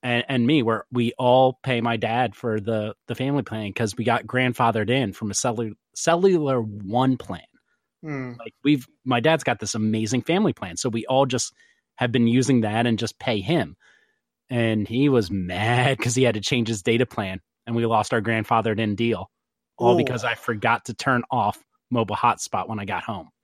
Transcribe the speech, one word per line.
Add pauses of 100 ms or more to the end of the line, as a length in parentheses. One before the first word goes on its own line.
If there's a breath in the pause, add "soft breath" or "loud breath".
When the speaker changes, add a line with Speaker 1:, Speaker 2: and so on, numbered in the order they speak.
Speaker 1:
and,
and
me,
where
we
all
pay
my
dad
for
the, (120)
the
family
plan
'cause
we
got
grandfathered
in
from
a
cellu-, (180)
Cellular
One
plan. (580)
Speaker 2:
Hmm.
Speaker 1:
Like,
we've, (180)
my
dad's
got
this
amazing
family
plan,
so
we
all
just (440 soft breath)
have
been
using
that
and
just
pay
him. (760 soft breath)
And
he
was
mad
'cause
he
had
to
change
his
data
plan, (280)
and
we
lost
our
grandfathered
in
deal, (480)
all
Speaker 2:
Oh.
Speaker 1:
because
I
forgot
to
turn
off (280)
mobile
hotspot
when
I
got
home. (140)